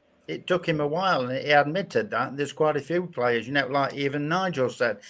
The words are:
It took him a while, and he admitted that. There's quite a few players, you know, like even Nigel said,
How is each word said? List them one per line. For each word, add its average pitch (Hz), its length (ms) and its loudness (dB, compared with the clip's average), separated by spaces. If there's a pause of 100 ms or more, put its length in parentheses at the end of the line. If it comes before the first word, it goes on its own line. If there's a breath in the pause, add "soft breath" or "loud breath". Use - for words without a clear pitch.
(260)
It - 220 -10
took 180 180 0
him 156 140 0
a 147 80 0
while, 160 400 0
and 131 180 -4
he 147 60 2
admitted 143 600 4
that. 127 260 -2
There's 143 160 -4
quite 151 240 2
a 131 40 -4
few 175 260 -2
players, 120 400 0
you 131 40 -8
know, 143 160 0
like 135 280 0
even 143 340 -2
Nigel 165 400 0
said, 110 300 -2 (100)